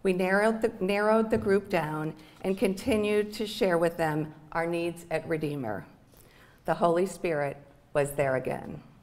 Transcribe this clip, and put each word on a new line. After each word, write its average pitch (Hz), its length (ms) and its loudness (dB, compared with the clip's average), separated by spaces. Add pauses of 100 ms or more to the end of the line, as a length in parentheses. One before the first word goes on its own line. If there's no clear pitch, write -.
We 190 100 2
narrowed 202 480 2
the, 226 180 2
narrowed 214 500 2
the 226 80 2
group 202 320 2
down 156 440 -2 (300)
and 190 140 0
continued 208 760 0
to 220 120 -6
share 190 320 2
with 170 200 2
them 156 360 -2 (200)
our 165 120 -2
needs 170 460 -4
at 156 160 -2
Redeemer. 143 580 -4 (800)
The 160 120 0
Holy 175 300 4
Spirit 151 520 -4 (360)
was 143 180 2
there 135 260 0
again. 135 440 -6 (220)